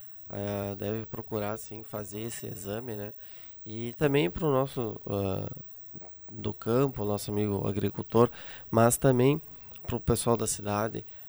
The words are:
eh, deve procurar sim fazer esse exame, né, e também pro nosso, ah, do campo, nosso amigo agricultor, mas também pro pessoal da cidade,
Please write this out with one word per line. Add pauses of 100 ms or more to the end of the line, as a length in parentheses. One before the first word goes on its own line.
(320)
eh,
deve
procurar
sim
fazer
esse
exame,
né, (540)
e
também
pro
nosso,
ah, (880)
do
campo,
nosso
amigo
agricultor, (400)
mas
também (460)
pro
pessoal
da
cidade, (240)